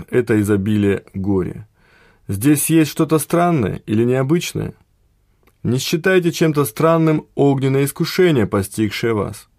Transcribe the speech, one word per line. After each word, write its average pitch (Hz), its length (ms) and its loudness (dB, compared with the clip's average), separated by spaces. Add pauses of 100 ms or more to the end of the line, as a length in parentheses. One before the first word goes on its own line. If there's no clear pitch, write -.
(120)
это 117 280 2
изобилие 101 680 0 (100)
горя? 95 520 -4 (600)
Здесь 131 420 0
есть 156 220 2
что-то 160 260 0
странное 165 720 -2
или 110 160 0
необычное? 131 720 -2 (880)
Не 123 160 -2
считайте 175 520 0
чем-то 147 340 0
странным 160 680 2
огненное 139 520 2
искушение, 160 600 0
постигшее 104 680 -2
вас. 101 460 -6